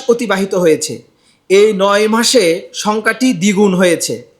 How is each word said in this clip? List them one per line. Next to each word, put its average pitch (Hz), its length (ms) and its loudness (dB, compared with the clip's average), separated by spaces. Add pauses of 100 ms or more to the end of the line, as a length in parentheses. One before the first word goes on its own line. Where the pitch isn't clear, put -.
অতিবাহিত 202 460 -2
হয়েছে। 156 480 0 (460)
এই 208 240 4
নয় 202 360 0
মাসে 226 360 2 (300)
সংখ্যাটি 220 580 -2
দ্বিগুণ 196 420 0
হয়েছে। 175 400 0 (260)